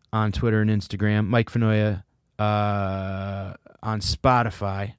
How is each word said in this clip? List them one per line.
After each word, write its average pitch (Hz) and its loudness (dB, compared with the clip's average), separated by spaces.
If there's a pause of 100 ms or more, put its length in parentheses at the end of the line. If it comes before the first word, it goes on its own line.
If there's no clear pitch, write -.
(120)
on 107 2
Twitter 110 2
and 107 2
Instagram, 107 0
Mike 113 0
Finoia, 107 2 (340)
uh, 98 -2 (280)
on 110 -4
Spotify. 104 0